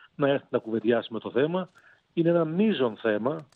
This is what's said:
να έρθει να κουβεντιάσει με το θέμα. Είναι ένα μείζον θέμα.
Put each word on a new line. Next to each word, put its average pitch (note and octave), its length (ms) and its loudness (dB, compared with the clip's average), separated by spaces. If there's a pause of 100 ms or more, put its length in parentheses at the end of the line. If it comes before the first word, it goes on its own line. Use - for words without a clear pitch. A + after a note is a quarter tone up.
(140)
να C#3+ 140 0
έρθει C#3 220 0
να B2 80 0
κουβεντιάσει A2+ 540 -2
με A2 60 -6
το G2+ 120 -10
θέμα. E3 400 -2 (420)
Είναι E3 160 0
ένα E3+ 160 4
μείζον D#3 520 2
θέμα. A#2+ 600 -2